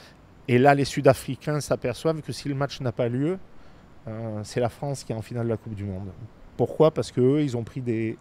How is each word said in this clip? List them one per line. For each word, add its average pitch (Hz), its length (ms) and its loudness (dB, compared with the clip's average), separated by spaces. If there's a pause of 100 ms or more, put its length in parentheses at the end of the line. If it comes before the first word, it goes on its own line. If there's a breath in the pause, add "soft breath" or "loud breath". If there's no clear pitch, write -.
(480 loud breath)
Et 123 100 6
là, 139 160 8
les 139 100 2
Sud-Africains 143 760 2
s'aperçoivent 139 600 -2
que 135 100 -10
si - 160 -8
le 143 80 -4
match 139 240 -4
n'a 123 120 -2
pas 123 160 0
lieu, 143 300 -2 (680 loud breath)
euh, 110 340 -8
c'est - 180 -4
la 117 80 2
France 143 360 -6
qui - 80 -8
est 110 40 -2
en 110 60 -6
finale 120 220 -4
de 117 60 0
la 110 60 2
Coupe 110 180 -10
du 98 100 -8
Monde. 98 240 -6 (480)
Pourquoi ? 156 340 4
Parce - 220 -6
qu'eux, 131 300 4
ils 123 140 -2
ont 117 60 -4
pris 120 180 -10
des, 113 400 -4